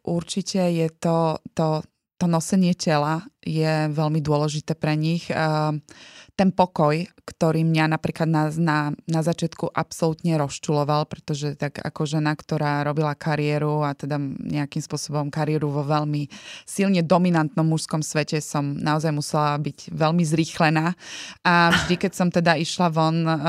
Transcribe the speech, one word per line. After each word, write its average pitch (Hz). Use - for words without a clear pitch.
určite 175
je 165
to, 165
to, 156
to 180
nosenie 175
tela 156
je 156
veľmi 151
dôležité 151
pre 156
nich. 160
Ehm, 151
ten 190
pokoj, 170
ktorý 160
mňa 160
napríklad 160
na, 156
na, 156
na 160
začiatku 170
absolútne 160
rozčuloval, 147
pretože 147
tak 143
ako -
žena, 151
ktorá 147
robila 147
kariéru 147
a 143
teda 143
nejakým 147
spôsobom 147
kariéru 151
vo 143
veľmi 147
silne 196
dominantnom 165
mužskom 160
svete, 151
som 143
naozaj 156
musela 151
byť 147
veľmi 160
zrýchlená. 160
A 175
vždy, 175
keď 190
som 180
teda 170
išla 165
von, 160
eh, 160